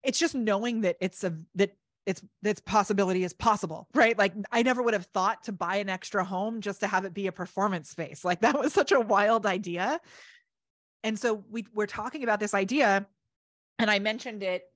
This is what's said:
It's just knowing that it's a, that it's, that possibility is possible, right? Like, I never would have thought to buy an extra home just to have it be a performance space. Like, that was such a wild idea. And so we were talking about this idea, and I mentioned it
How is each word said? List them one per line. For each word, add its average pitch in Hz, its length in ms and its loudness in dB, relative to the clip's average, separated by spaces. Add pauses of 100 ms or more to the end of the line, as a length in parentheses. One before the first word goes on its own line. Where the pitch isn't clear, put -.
It's 262 160 -2
just 330 160 0
knowing 226 460 0
that 180 200 2
it's 185 220 -4
a, 175 140 -2 (200)
that 196 200 2 (300)
it's, 190 160 -4 (180)
that 208 240 -2
possibility 196 580 2
is 175 120 -4
possible, 196 600 0
right? 233 220 4
Like, 202 160 2 (180)
I 233 120 2
never 247 200 2
would 226 120 2
have 180 180 -2
thought 202 320 0
to 226 80 -8
buy 180 240 -2
an 202 140 -2
extra 185 340 -2
home 202 380 -4
just 202 180 -6
to 202 60 -2
have 190 180 0
it 185 80 -8
be 196 140 -4
a 185 60 -2
performance 185 580 -4
space. - 340 -10
Like, 175 160 0
that 262 180 4
was 285 140 0
such 311 200 4
a 277 80 6
wild 208 440 4
idea. 190 560 -2 (1040)
And 220 140 -2
so 214 320 -2
we 208 240 -8
were 208 120 0
talking 247 360 -8
about 214 180 2
this 208 140 -4
idea, 202 520 2 (720)
and 220 120 2
I 202 80 4
mentioned 214 440 -4
it 185 200 -2 (140)